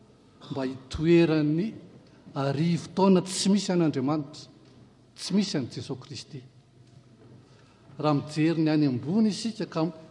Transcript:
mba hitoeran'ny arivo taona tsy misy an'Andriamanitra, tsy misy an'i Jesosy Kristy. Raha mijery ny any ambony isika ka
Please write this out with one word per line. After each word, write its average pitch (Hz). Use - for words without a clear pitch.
mba 139
hitoeran'ny 160
arivo 143
taona 190
tsy -
misy 196
an'Andriamanitra, 147
tsy -
misy 190
an'i 127
Jesosy 131
Kristy. -
Raha 147
mijery 156
ny 156
any 151
ambony 147
isika 190
ka 160